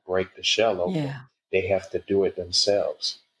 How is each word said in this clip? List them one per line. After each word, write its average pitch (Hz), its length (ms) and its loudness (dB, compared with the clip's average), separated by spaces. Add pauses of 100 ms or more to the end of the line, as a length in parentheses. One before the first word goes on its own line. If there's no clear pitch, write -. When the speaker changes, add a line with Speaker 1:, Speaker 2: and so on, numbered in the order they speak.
Speaker 1:
break 92 300 -2
the - 60 -20
shell 107 380 2
open. 92 140 0 (100)
Speaker 2:
Yeah. - 160 -8 (320)
Speaker 1:
They 92 160 2
have 95 220 0
to 90 80 -4
do 98 260 2
it 87 120 -2
themselves, 90 840 -2 (220)